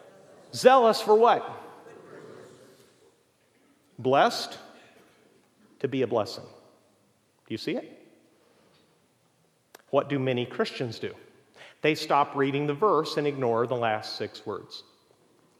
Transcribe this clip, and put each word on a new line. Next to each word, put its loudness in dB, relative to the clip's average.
Zealous 6
for 6
what? 4
Blessed 0
to -4
be -2
a 0
blessing. -4
Do -20
you -6
see -6
it? -12
What 0
do -2
many -2
Christians -6
do? -10
They 0
stop 0
reading 0
the -2
verse 0
and -2
ignore 0
the -4
last -2
six -10
words. -10